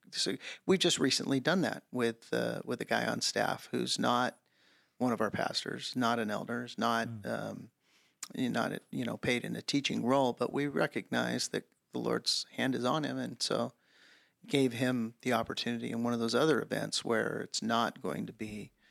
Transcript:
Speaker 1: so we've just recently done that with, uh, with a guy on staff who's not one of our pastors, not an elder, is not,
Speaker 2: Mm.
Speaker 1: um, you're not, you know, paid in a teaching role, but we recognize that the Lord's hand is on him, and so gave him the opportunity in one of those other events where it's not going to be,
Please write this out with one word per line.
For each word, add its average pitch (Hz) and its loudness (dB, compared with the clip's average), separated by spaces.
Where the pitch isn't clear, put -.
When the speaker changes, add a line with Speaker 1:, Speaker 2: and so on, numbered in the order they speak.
Speaker 1:
so - -2
we've 185 6
just 170 4
recently 135 2
done 165 4
that 110 0
with, 117 0
uh, 117 0
with 123 -4
a 117 -6
guy 117 2
on 117 0
staff - 0
who's 123 0
not 123 2
one 123 2
of 110 0
our 104 2
pastors, - -4
not 120 2
an 107 -2
elder, 120 -4
is 117 -14
not, 113 2
Speaker 2:
Mm. 110 -10
Speaker 1:
um, 104 -12
you're 123 0
not, 113 0
you 131 -4
know, 117 -4
paid 123 0
in 110 -6
a 107 -6
teaching 123 0
role, 127 4
but - -2
we 143 0
recognize 120 0
that - -4
the 127 -4
Lord's 117 0
hand 123 0
is 120 -2
on 147 0
him, 131 -4
and - -6
so - 0
gave 135 4
him 120 0
the 123 0
opportunity 117 -2
in 117 -2
one 120 0
of 117 0
those 117 2
other 139 4
events 107 -4
where 113 0
it's - -6
not 113 0
going 85 -4
to - -10
be, 107 -10